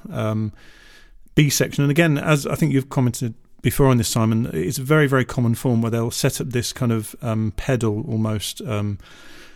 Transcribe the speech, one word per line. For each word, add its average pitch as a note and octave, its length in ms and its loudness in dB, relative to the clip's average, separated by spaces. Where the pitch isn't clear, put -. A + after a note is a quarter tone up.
um, A2 420 -4
B D3+ 160 6
section, - 340 0
and C#3+ 60 4
again, D#3 260 4
as C#3+ 300 2
I D3 80 -2
think D3 180 0
you've C3+ 160 0
commented B2 460 -2
before C3 280 4
on B2 100 6
this, A2 100 0
Simon, A2+ 460 2
it's D#3+ 240 -4
a C3+ 40 -6
very, D3+ 240 4
very C3 180 2
common A#2 300 0
form A#2 280 0
where A2+ 80 -2
they'll A#2 200 -2
set - 300 -2
up - 100 -6
this A#2+ 220 -4
kind A#2+ 200 0
of, A2 280 -4
um, A2 380 -2
pedal A2+ 500 -2
almost, A2 540 -4
um, G#2 340 -4